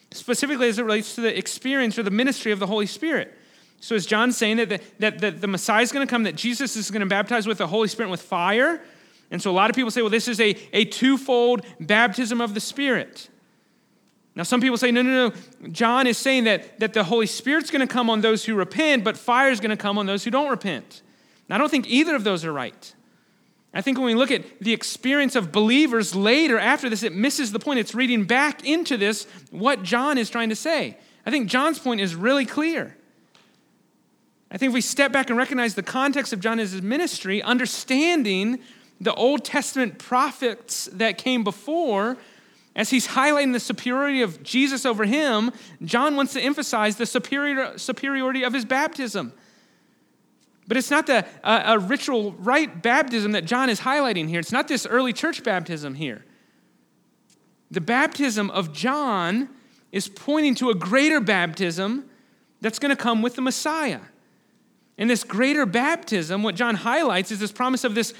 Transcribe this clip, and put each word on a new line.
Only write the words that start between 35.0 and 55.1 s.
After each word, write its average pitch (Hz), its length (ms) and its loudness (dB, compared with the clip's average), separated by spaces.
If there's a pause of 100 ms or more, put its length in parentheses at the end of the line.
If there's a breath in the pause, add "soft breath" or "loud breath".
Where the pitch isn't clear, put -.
back 262 160 2
and 233 80 2
recognize 247 380 0
the 196 80 -6
context 269 500 -2
of 190 80 -6
John's 208 400 -2
ministry, 208 600 -2
understanding 254 1160 0 (400 loud breath)
the 196 140 -2
Old 254 320 2
Testament 262 520 -2
prophets - 920 -4
that 196 260 -2
came 247 280 0
before, 247 720 -2 (580 loud breath)
as 113 140 -2
he's 254 180 2
highlighting 277 460 2
the 233 80 -2
superiority 262 600 -2
of 170 220 -4
Jesus 262 420 0
over 220 200 0
him, 240 440 2 (360 loud breath)
John 269 320 2
wants 269 160 0
to 262 80 -2
emphasize 233 560 0
the 240 80 -2
superior-, 269 720 -2
superiority 262 640 -2
of 247 80 0
his 247 140 -2
baptism. 254 640 -4 (1400 soft breath)
But 226 100 0
it's 262 140 -2
not 311 160 2
the, 240 180 4 (180 loud breath)
uh, 220 220 2
a 220 140 4
ritual 214 540 -2
rite 208 480 0
baptism 233 520 2
that 185 100 0
John 247 260 0
is 214 120 -2
highlighting 247 480 0
here. 170 100 -2
It's 165 140 -6
not 294 160 0
this 285 160 -2
early 254 260 0